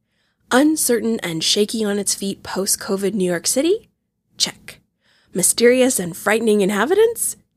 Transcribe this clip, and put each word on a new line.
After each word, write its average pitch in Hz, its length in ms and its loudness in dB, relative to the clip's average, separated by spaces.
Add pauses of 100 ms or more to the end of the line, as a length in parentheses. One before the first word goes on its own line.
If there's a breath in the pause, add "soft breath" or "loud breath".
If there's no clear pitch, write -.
(500)
Uncertain 240 680 2
and 160 220 -6
shaky 214 400 0
on 202 160 -2
its 196 160 -2
feet - 280 -8
post-covid 196 720 -4
New 185 100 0
York 175 220 -2
City? 349 420 0 (480)
Check. - 440 -8 (520)
Mysterious 247 640 2
and 175 160 -6
frightening 214 460 2
inhabitants? 294 760 0 (200)